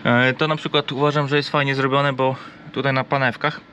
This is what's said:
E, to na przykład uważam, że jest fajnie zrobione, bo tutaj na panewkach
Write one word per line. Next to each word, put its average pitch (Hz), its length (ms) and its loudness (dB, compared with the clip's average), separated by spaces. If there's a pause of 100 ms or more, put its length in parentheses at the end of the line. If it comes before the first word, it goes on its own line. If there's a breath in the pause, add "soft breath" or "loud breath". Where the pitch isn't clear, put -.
E, 123 300 4
to 156 140 0
na 151 80 0
przykład 151 360 -2
uważam, 143 360 0
że 143 100 0
jest 143 120 -2
fajnie 139 260 0
zrobione, 139 380 2
bo 131 220 0 (360 loud breath)
tutaj 131 220 -2
na 131 100 0
panewkach 139 580 -2 (100)